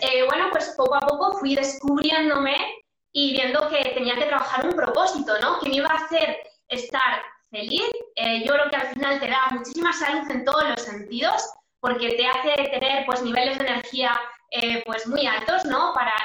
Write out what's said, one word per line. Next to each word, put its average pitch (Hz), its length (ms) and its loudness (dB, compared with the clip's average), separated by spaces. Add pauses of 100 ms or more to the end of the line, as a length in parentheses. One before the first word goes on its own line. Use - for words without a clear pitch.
eh, 254 260 2
bueno, 330 240 2
pues - 240 -2
poco 262 200 2
a 277 40 4
poco 294 380 2
fui 277 180 0
descubriéndome 285 1000 2 (580)
y 277 180 2
viendo 269 360 2
que 269 220 0
tenía 247 240 0
que 294 100 0
trabajar 285 400 0
un 359 80 2
propósito, 247 680 2
¿no? 269 200 2
Que 277 100 -2
me 262 60 0
iba 285 120 2
a 320 100 2
hacer 320 420 0 (280)
estar 254 540 -2 (300)
feliz. 233 340 -4 (300)
Eh, 226 280 0
yo 277 100 2
creo 294 180 4
que 285 40 -2
al 262 120 -2
final 277 320 -2
te 254 80 -4
da 262 240 2
muchísima 320 420 -2
salud 302 380 -2
en 247 120 -2
todos 302 240 2
los 233 140 -2
sentidos, 226 680 -4 (320)
porque 233 360 -2
te 240 100 2
hace 254 300 0 (160)
tener, 269 340 0
pues, 247 160 0
niveles 247 380 0
de 269 80 -2
energía, 240 520 -2 (300)
eh, 233 340 -2
pues, 226 220 -6
muy 269 220 0
altos, 220 380 0
¿no? 285 280 0
Para 233 320 2